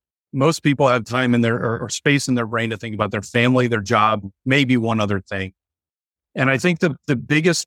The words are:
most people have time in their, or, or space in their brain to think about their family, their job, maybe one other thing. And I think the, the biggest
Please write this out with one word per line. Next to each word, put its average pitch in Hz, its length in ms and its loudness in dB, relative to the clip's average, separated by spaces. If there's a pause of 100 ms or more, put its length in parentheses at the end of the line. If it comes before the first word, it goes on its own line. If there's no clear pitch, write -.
(320)
most 147 300 0
people 139 260 2
have 123 160 0
time 123 300 0
in 117 80 2
their, 117 140 0
or, 113 240 -4
or 113 100 -8
space 143 380 0
in 131 60 0
their 120 120 -2
brain 113 240 -4
to 107 80 -6
think 110 160 -8
about 104 160 -2
their 107 100 -4
family, 123 460 2
their 113 160 0
job, 107 400 2 (240)
maybe 131 320 2
one 113 220 -2
other 101 200 -2
thing. 95 320 -8 (800)
And 127 140 0
I 135 80 2
think 175 220 0
the, 160 180 0 (120)
the 139 80 2
biggest 156 500 0